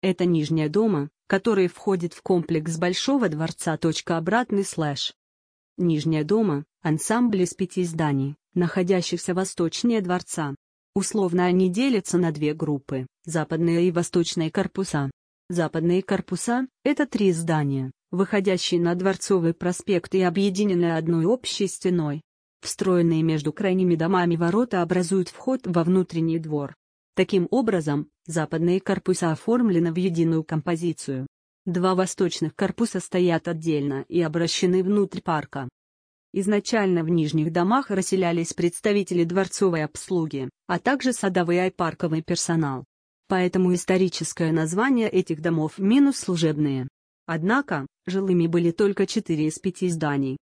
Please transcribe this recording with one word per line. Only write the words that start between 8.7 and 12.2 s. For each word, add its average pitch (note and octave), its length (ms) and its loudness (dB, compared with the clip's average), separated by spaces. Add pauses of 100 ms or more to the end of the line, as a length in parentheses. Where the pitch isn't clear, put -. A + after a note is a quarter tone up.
восточнее F#3+ 680 -2
дворца. F3 540 -4 (400)
Условно F#3 500 0
они F#3 240 4
делятся G#3+ 480 0
на E3+ 140 2